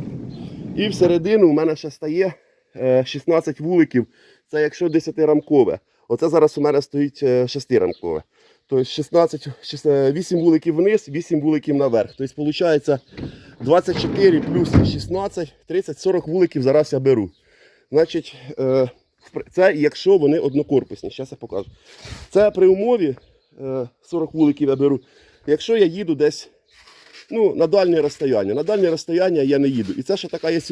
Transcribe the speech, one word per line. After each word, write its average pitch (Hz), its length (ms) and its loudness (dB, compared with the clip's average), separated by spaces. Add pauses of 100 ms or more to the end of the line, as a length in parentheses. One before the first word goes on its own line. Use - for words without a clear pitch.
(760)
І 202 100 -2
всередину 180 600 2
у 147 40 2
мене 156 220 0
ще 151 160 -12
стає, 165 420 -4 (420)
е, 127 300 2
шістнадцять 160 540 -2
вуликів, 151 480 2 (400)
це 151 140 -2
якщо 151 280 -2
десятирамкове. 151 920 2 (280)
Оце 156 220 -2
зараз 151 280 2
у 147 40 -4
мене 143 200 2
стоїть, 143 420 -4
е, 127 240 2
шестирамкове. 90 760 -2 (480)
Тобто 131 140 2
шістнадцять, 160 640 -2 (140)
шіс-, - 240 -12
е, 139 260 4
вісім 175 280 -2
вуликів 160 360 2
вниз, 196 340 0
вісім 156 320 -4
вуликів 151 340 -2
наверх. 120 420 0
Тобто, 135 260 -8
виходить, 151 460 0 (720)
двадцять 156 400 2
чотири 190 400 2
плюс 165 280 -2 (220)
шістнадцять, 185 600 -6 (140)
тридцять, 165 320 -6
сорок 185 280 -2
вуликів 165 360 0
зараз 143 300 2
я 139 60 0
беру. 127 320 2 (600)
Значить, 160 440 -2 (240)
е, 131 300 0 (280)
в - 140 -20
при-, - 200 -12
це 185 240 2
якщо 151 420 2
вони 151 220 2
однокорпусні, 135 720 -4
щас 131 200 -14
я 135 60 -18
покажу. 101 320 -10 (600)
Це 202 220 4
при 190 160 4
умові, 190 480 2 (460)
е, 131 260 -6 (140)
сорок 156 320 -6
вуликів 147 360 0
я 135 60 2
беру, 139 240 0 (480)
якщо 156 300 0
я 202 80 6
їду 165 300 -2
десь, 147 340 -2 (800)
ну, 214 260 0
на 165 120 2
дальнє 170 340 0
розстояння. 127 520 -2
На 143 100 -4
дальнє 196 260 0
розстояння 170 520 0
я 139 180 2
не 139 80 2
їду. 113 260 -2
І 110 80 -8
це 190 160 -4
ще 175 100 -10
така - 240 -6
є 165 100 -2 (100)